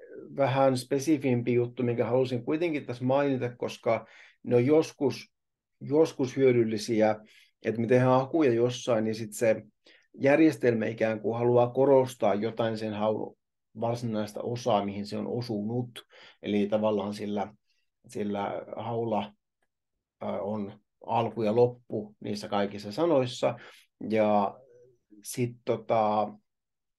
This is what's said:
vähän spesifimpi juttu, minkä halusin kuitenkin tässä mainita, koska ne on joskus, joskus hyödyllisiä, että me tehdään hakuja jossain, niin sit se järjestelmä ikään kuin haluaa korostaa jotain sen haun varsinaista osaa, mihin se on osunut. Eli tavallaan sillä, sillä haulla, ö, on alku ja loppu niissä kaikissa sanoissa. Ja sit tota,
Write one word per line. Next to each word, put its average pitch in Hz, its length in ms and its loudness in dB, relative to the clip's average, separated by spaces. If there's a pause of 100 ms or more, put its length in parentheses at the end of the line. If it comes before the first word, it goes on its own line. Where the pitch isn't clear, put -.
(360)
vähän 135 420 2
spesifimpi 131 760 0
juttu, 120 300 -2
minkä 120 220 0
halusin 123 380 0
kuitenkin 156 420 -2
tässä 123 200 -8
mainita, 131 500 0
koska 110 500 -2 (380)
ne 120 120 2
on 120 100 4
joskus, 151 680 0 (480)
joskus 139 560 0
hyödyllisiä, 110 800 2 (500)
että 113 160 -2
me 107 60 -2
tehdään 127 240 4
hakuja 131 420 4
jossain, 120 500 0
niin 110 120 -4
sit 107 180 -10
se 110 280 2 (520)
järjestelmä 131 720 4
ikään 110 340 -2
kuin 110 180 -4
haluaa 120 320 4
korostaa 131 640 4
jotain 113 440 -2
sen 110 160 -6
haun 107 440 -4 (420)
varsinaista 117 640 -4
osaa, 113 440 0
mihin 101 200 -8
se 107 120 -8
on 101 100 -6
osunut. 117 800 -6 (360)
Eli 101 260 0
tavallaan 107 460 -2
sillä, 104 400 -6 (540)
sillä 101 580 -6 (120)
haulla, 110 560 -4 (880)
ö, - 20 -6 (160)
on 101 380 -6 (260)
alku 117 380 -2
ja 107 120 2
loppu 123 640 0
niissä 110 280 -8
kaikissa 202 440 -4
sanoissa. 131 640 0 (540)
Ja 104 500 2 (640)
sit 120 320 -6 (100)
tota, 107 680 0 (640)